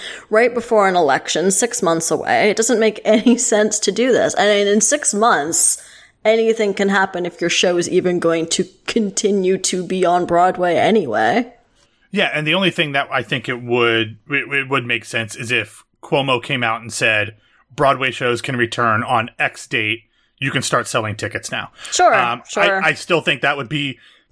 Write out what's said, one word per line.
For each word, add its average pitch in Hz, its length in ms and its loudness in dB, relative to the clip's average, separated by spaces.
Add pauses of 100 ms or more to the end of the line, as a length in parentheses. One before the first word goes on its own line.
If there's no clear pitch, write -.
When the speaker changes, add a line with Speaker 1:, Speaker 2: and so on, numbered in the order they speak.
(300)
Speaker 1:
right 226 240 4
before 220 340 2
an 185 80 2
election, 160 560 2
six - 300 -2
months 165 300 0
away, 147 380 2
it 190 80 0
doesn't 226 220 2
make 220 220 0
<laughs> - 40 -12
any 233 320 4
sense 214 420 0
to 202 120 0
do 233 200 0
this. 113 240 2
And 202 320 2
in 208 140 4
six - 320 0
months, 202 680 0 (440)
anything 220 480 2
can 196 160 0
happen 190 360 0
if - 160 -8
your 175 80 0
show 175 280 2
is 175 120 -2
even 180 300 2
going 165 280 0
to 180 180 -2 (200)
continue 196 760 0
to 185 260 -4
be 185 200 0
on 175 200 2
Broadway 175 500 2
anyway. 143 760 2 (560)
Speaker 2:
Yeah, 180 240 0
and 151 140 -2
the 156 80 2
only 190 160 2
thing 151 220 -4
that 139 180 -2
I 131 100 -2
think 127 280 -6
it 120 120 -6
would, 117 560 0 (120)
it, 135 240 -4
it 135 160 -2
would 131 160 -2
make 117 180 -4
sense 113 320 -6
is 123 160 -8
if 110 320 -4 (180)
Cuomo 135 400 0
came 131 220 -4
out 113 180 -2
and 113 100 -14
said, 107 440 -2 (400)
"Broadway 135 360 0
shows 120 300 -2
can - 140 -6
return 117 480 0
on 117 340 -2
X - 300 -4
date. 113 360 -2 (360)
You 135 100 -4
can 131 120 -2
start 123 260 -2
selling 107 300 -4
tickets - 340 -8
now." 120 200 -8 (200)
Speaker 1:
Sure, 349 240 4
Speaker 2:
Um, 123 320 -2
Speaker 1:
sure. - 160 -2
Speaker 2:
I, 190 260 0
I 151 40 0
still - 260 -2
think 143 220 -2
that 143 160 0
would 127 100 -8
be 143 320 -6 (320)